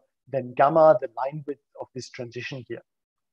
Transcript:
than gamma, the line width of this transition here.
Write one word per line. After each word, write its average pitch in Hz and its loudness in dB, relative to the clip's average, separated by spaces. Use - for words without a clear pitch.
than 123 -8
gamma, 156 6
the 131 -8
line 139 -8
width 143 -10
of 123 -14
this 123 -14
transition 123 -14
here. - -14